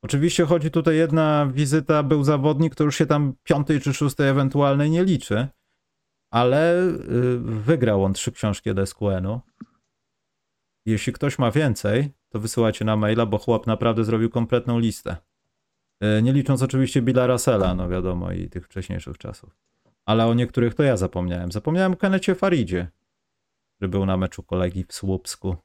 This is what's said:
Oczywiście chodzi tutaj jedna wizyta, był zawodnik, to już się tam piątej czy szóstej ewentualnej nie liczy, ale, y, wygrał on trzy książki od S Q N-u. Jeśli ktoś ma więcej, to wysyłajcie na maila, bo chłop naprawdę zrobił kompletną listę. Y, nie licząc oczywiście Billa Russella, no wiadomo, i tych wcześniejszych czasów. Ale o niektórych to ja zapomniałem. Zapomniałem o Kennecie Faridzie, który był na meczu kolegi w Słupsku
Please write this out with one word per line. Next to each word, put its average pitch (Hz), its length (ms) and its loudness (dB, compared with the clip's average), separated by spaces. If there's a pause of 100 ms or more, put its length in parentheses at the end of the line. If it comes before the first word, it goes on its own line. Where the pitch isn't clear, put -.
Oczywiście 156 440 0
chodzi 156 240 2
tutaj 160 260 2
jedna 156 560 2
wizyta, 147 500 2
był 147 220 2
zawodnik, 151 500 2
to 151 100 0
już 147 120 0
się 156 100 2
tam 147 360 0
piątej 147 380 2
czy 139 140 -2
szóstej 143 340 0
ewentualnej 139 640 2
nie 170 140 2
liczy, 135 440 0 (800)
ale, 147 520 2
y, 123 560 0
wygrał 113 680 0
on 98 80 0
trzy - 200 -6
książki 107 380 -4
od 95 80 -2
S 98 160 -4
Q 104 160 -2
N-u. 95 300 -4 (1500)
Jeśli 110 260 -2
ktoś - 260 -4
ma 120 120 2
więcej, 131 640 0 (160)
to 110 120 -6
wysyłajcie 110 440 0
na 110 120 0
maila, 107 300 2
bo 104 120 -2
chłop 113 280 0
naprawdę 113 380 0
zrobił 113 260 0
kompletną 120 480 -2
listę. 110 380 -4 (880)
Y, 107 180 2
nie 127 100 2
licząc 135 300 2
oczywiście 131 400 0
Billa 123 240 2
Russella, 107 480 2
no 92 140 -4
wiadomo, 90 440 -4
i 90 160 -6
tych 90 180 -14
wcześniejszych - 520 -10
czasów. - 380 -18 (480)
Ale 113 220 2
o 117 80 2
niektórych 117 400 0
to - 80 0
ja 131 140 2
zapomniałem. 90 560 -4
Zapomniałem 180 400 -2
o 175 40 -2
Kennecie 190 380 0
Faridzie, 95 560 -2 (840)
który 98 120 -4
był 95 180 0
na 95 100 0
meczu 92 260 -4
kolegi 90 420 -4
w - 80 -18
Słupsku - 720 -6